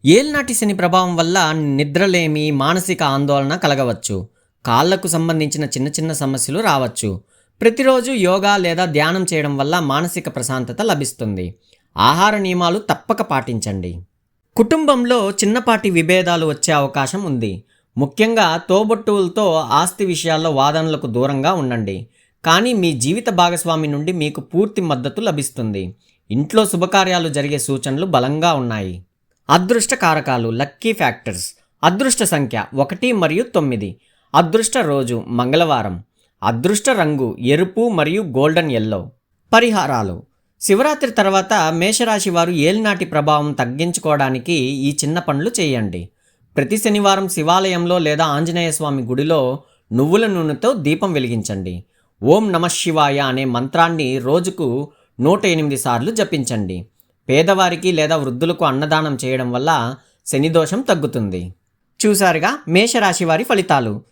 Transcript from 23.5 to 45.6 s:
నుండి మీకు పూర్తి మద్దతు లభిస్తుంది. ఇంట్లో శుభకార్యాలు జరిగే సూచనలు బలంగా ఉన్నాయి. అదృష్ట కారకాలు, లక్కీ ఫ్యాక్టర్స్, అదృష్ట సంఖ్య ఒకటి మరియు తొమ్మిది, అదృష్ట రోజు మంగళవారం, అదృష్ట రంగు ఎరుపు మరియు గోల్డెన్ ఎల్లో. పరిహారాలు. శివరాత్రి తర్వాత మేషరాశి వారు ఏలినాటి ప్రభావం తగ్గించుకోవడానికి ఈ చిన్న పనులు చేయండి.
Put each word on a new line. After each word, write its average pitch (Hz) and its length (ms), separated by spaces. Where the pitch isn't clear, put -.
నుండి 151 260
మీకు 151 280
పూర్తి 202 400
మద్దతు 143 400
లభిస్తుంది. 135 640
ఇంట్లో 147 360
శుభకార్యాలు 180 720
జరిగే 143 300
సూచనలు 139 400
బలంగా 156 360
ఉన్నాయి. 104 320
అదృష్ట 190 440
కారకాలు, 147 640
లక్కీ 143 360
ఫ్యాక్టర్స్, 117 520
అదృష్ట 214 400
సంఖ్య 139 340
ఒకటి 185 300
మరియు 180 320
తొమ్మిది, 123 340
అదృష్ట 170 420
రోజు 127 260
మంగళవారం, 123 680
అదృష్ట 127 480
రంగు 151 400
ఎరుపు 185 360
మరియు 180 340
గోల్డెన్ 156 360
ఎల్లో. 110 280
పరిహారాలు. 143 640
శివరాత్రి 269 500
తర్వాత 190 420
మేషరాశి 202 600
వారు 170 180
ఏలినాటి 202 460
ప్రభావం 147 400
తగ్గించుకోవడానికి 143 1080
ఈ 147 40
చిన్న 151 180
పనులు 165 400
చేయండి. 110 440